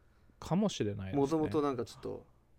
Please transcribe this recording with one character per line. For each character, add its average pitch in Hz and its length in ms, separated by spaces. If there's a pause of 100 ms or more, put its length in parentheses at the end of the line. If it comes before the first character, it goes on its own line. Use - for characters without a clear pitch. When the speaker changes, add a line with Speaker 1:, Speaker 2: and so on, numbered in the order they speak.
(420)
Speaker 1:
か - 160
も 208 100
し - 160
れ 104 100
な 101 100
い - 20
で 95 60
す 95 40
ね。 143 60
Speaker 2:
も 139 80
と 160 80
も 156 100
と 156 140
な 143 100
ん 123 60
か 117 80
ち - 100
ょ - 40
っ - 20
と、 104 240 (340)